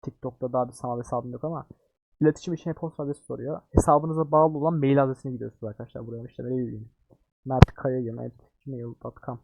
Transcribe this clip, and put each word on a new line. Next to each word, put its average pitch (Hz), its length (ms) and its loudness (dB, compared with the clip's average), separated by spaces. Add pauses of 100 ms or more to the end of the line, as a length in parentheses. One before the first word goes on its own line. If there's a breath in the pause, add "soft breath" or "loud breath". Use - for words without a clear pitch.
TikTok'ta 127 520 -8
daha 127 140 2
bir 123 60 -14
sanal 123 260 -6
hesabım 123 320 -6
yok 123 120 -10
ama 156 240 -6 (540)
iletişim 156 320 4
için 165 160 -6
e-posta 156 340 -6
adresi 143 200 -6
soruyor. 135 460 -8
Hesabınıza 156 640 4
bağlı 156 260 6
olan 160 160 2
mail 139 300 6
adresine 131 280 -2
gidiyorsunuz 117 320 -8
arkadaşlar. 117 440 -10
Buraya 117 160 -10
işte 123 200 -12
ne 123 60 -6
bileyim. 113 400 -2 (560)
Mert 131 280 2
Kayayın 127 440 -6
at 120 160 -12 (320)
gmail 120 280 -12 (100)
dot 123 120 -12 (100)
com. 117 180 -10